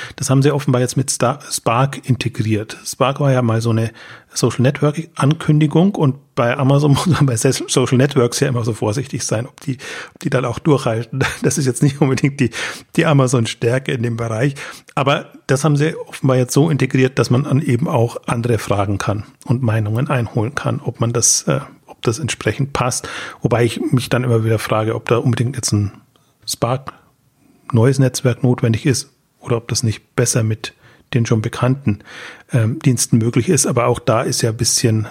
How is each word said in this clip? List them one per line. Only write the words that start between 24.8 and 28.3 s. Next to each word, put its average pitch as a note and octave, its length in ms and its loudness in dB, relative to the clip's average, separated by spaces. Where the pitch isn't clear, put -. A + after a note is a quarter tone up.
ob - 140 -8
da A2+ 80 4
unbedingt A#2+ 400 0
jetzt - 160 -2
ein G#2 200 0
Spark B2+ 460 -4
neues C3 280 4
Netzwerk B2+ 420 0